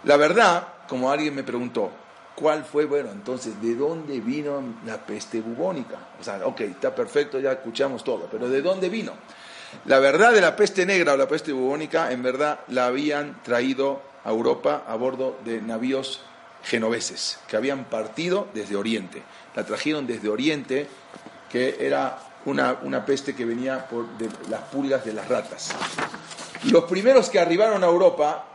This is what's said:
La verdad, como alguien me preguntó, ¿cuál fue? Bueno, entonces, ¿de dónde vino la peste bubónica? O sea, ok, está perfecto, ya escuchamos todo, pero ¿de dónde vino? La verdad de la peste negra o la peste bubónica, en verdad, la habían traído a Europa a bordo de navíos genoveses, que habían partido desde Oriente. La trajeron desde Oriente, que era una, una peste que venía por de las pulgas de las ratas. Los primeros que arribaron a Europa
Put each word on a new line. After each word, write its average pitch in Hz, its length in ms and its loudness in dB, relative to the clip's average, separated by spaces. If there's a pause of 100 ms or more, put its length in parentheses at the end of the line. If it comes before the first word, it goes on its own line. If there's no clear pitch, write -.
La 143 120 8
verdad, 175 520 6 (200)
como 127 220 0
alguien 151 240 0
me 135 100 -6
preguntó, 117 460 -4 (440)
¿cuál 151 300 0
fue? 151 200 0
Bueno, 139 280 -2
entonces, 110 500 -8
¿de 117 140 0
dónde 147 440 -4
vino 143 420 -4 (220)
la 110 140 -10
peste - 420 -8
bubónica? 120 560 -6 (240)
O - 40 -16
sea, 101 200 -8
ok, 127 180 -4
está 117 320 -4
perfecto, 135 460 0
ya 135 120 0
escuchamos 131 520 -4
todo, 98 260 -4
pero 117 180 -4
¿de 135 120 2
dónde 185 300 0
vino? 220 240 -6 (720)
La 135 140 8
verdad 165 320 8
de 208 100 8
la 208 120 6
peste 196 300 4
negra 175 300 4
o - 20 4
la 135 120 2
peste 151 240 -2
bubónica, 143 600 0
en 123 100 -4
verdad, 139 460 0
la 123 180 2
habían 143 560 -2
traído 131 600 0 (220)
a 110 60 -6
Europa 135 560 0
a 113 100 -6
bordo 127 480 -2
de 113 180 -4
navíos 120 580 -4 (440)
genoveses, 113 840 -2
que - 100 -4
habían 131 280 -2
partido 170 680 -4
desde 101 240 -6
Oriente. 101 460 -4 (320)
La 107 100 -4
trajeron 139 420 -2
desde 107 220 -4
Oriente, 135 600 -2 (600)
que 127 320 0
era 139 380 0 (280)
una, 135 360 0
una 135 220 -4
peste 135 300 -2
que 123 100 -6
venía 127 420 -4
por 117 300 -6
de 110 120 -6 (200)
las 110 140 -6
pulgas 135 420 -2
de 110 80 -6
las 104 160 -8
ratas. - 420 -4 (920)
Los 165 200 6
primeros 214 440 6
que 196 100 2
arribaron 185 460 4
a 175 40 6
Europa 165 680 4